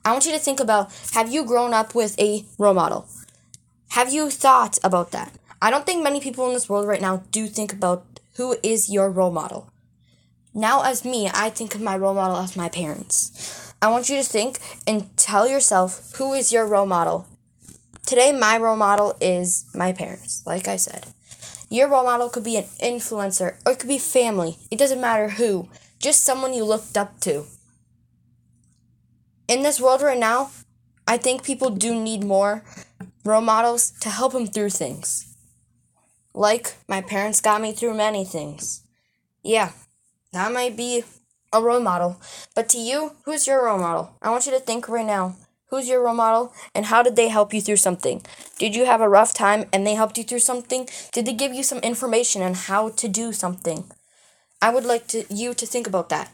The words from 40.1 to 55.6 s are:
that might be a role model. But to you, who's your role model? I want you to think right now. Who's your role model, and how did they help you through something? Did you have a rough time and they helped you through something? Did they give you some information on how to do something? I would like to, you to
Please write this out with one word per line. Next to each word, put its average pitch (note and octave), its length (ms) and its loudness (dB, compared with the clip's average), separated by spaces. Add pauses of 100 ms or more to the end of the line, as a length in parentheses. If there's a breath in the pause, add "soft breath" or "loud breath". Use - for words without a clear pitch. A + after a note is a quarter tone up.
that G3 180 -2
might B3 240 -4
be A#3+ 300 -4 (480)
a A3 80 4
role A#3+ 180 2
model. F3+ 400 -2 (340 loud breath)
But A3+ 160 -2
to - 80 2
you, C#4+ 460 -4
who's D4 240 -4
your C4+ 160 2
role G#3+ 160 0
model? E3+ 420 -4
I - 80 -2
want B3 160 0
you C#4 60 -4
to C4 80 0
think A#3+ 300 -6
right A3+ 160 -4
now. F#3+ 320 -2 (300)
Who's C4 220 -6
your B3 140 2
role A#3 100 2
model, A#3 400 2 (220 loud breath)
and G#3 100 0
how A#3 160 6
did A#3+ 140 4
they A3+ 140 6
help G#3 220 4
you G#3+ 80 0
through G#3 180 0
something? - 460 0 (360 loud breath)
Did G3+ 160 0
you B3 100 2
have A3+ 160 4
a G#3+ 80 4
rough G#3 240 6
time G#3 400 2
and G3 140 0
they G#3+ 80 2
helped G#3+ 240 0
you A3+ 40 -8
through A#3+ 180 -4
something? B3 460 -2 (240 loud breath)
Did A#3+ 140 -2
they B3+ 80 -4
give C4 180 -2
you C4 120 -6
some C4+ 160 -2
information A#3 640 0
on F3+ 100 0
how G3 360 0
to A3 180 -4
do A3 260 -4
something? F3 560 -6 (720 soft breath)
I A3 80 4
would A#3+ 160 0
like A#3 220 -2
to, A3+ 260 -4
you A#3+ 220 -4
to A#3 100 -6